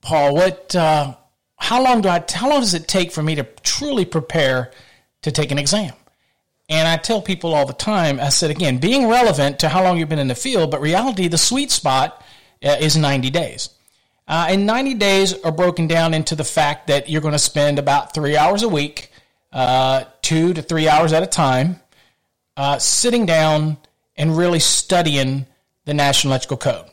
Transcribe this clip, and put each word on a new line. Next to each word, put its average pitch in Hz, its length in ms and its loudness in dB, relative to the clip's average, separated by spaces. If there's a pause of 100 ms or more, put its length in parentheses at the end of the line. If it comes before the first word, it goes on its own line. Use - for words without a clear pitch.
"Paul, 143 320 2
what, 185 420 0
uh, 156 380 2 (420)
how 247 260 0
long 254 200 4
do 190 60 2
I, 175 140 0 (120)
how 233 160 -2
long 285 100 2
does 196 140 0
it 165 140 -6
take 180 240 -2
for 156 100 -4
me 156 140 0
to 139 80 -4 (180)
truly 269 420 -2
prepare 135 680 -2 (500)
to 156 80 -4
take 143 220 -2
an 143 60 -2
exam?" 165 340 -2 (760)
And 160 180 2
I 165 120 2
tell 214 240 -2
people 175 320 -4
all 143 100 4
the 135 80 -6
time, 160 480 -2
I 139 80 -2
said, 151 220 0
again, 143 280 -2
being 233 300 2
relevant 175 520 2
to 160 80 2
how 185 160 2
long 180 140 2
you've 160 100 -4
been 151 100 -2
in 135 100 -2
the 120 60 -2
field, 190 360 -2
but 139 100 -4
reality, 185 480 0
the 160 100 0
sweet 269 320 0
spot, 135 520 -2 (400)
uh, 143 180 2
is 151 160 2
ninety 139 340 0
days. - 400 -6 (580)
Uh, 165 220 0
and 196 140 2
ninety 254 300 0
days 196 480 2
are 165 80 0
broken 175 380 0
down 165 260 2
into 156 220 -4
the 151 80 -4
fact 147 420 -2
that 143 220 0
you're 156 120 -2
gonna 151 160 -4
spend 147 440 0
about 143 340 0
three 151 220 -2
hours 202 260 2
a 233 60 -2
week, 147 420 -4 (420)
uh, 131 520 0 (180)
two 165 320 0
to 156 80 -6
three 156 260 -2
hours 156 240 4
at 160 120 2
a - 20 -6
time, 143 540 0 (760)
uh, 143 220 -2
sitting 240 480 0
down 156 500 2 (400)
and 160 200 0
really 170 240 2
studying 139 840 0 (380)
the 147 80 -6
National 143 380 0
Electrical 131 280 -4
Code. 117 340 -4